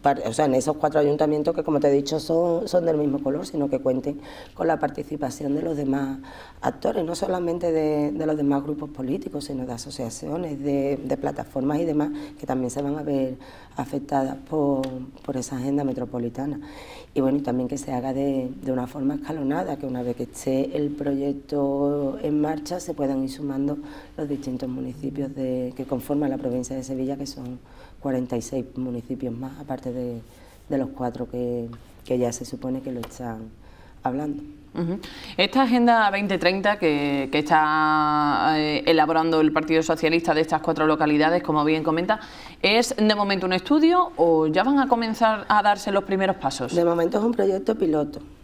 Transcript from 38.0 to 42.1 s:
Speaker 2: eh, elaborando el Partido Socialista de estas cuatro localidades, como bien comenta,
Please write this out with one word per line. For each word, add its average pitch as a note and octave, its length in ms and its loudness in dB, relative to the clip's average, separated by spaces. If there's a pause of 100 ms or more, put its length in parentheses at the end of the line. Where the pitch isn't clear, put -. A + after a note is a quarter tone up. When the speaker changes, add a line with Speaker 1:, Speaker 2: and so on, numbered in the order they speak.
Speaker 2:
eh, D3+ 280 2
elaborando D#3+ 540 4
el D#3 120 6
Partido D#3+ 320 4
Socialista D#3+ 500 2
de D3+ 60 4
estas D#3+ 220 2
cuatro D#3 220 2
localidades, D#3 600 4
como D3+ 200 2
bien D#3 200 2
comenta, F3 340 0 (420)